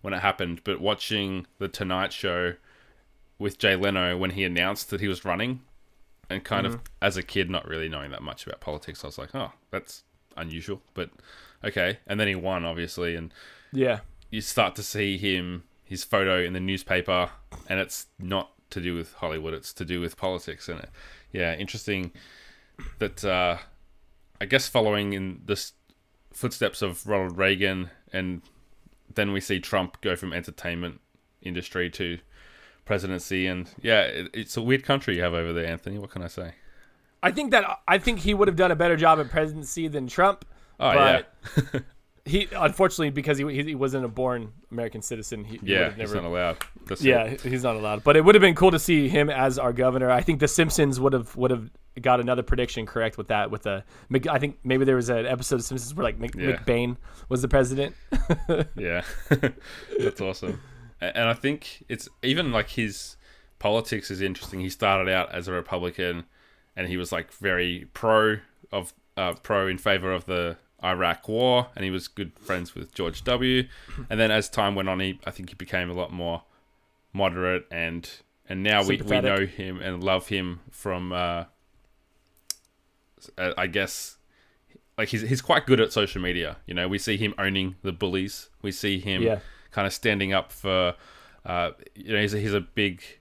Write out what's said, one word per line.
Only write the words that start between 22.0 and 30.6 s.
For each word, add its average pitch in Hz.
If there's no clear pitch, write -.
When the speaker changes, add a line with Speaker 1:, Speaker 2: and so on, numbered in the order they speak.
Speaker 1:
that, 104
uh, 90
I 101
guess 127
following 104
in 95
the 104
s-, -
footsteps -
of 92
Ronald 92
Reagan, 95
and 92
then 101
we 98
see 95
Trump 90
go 90
from 90
entertainment 87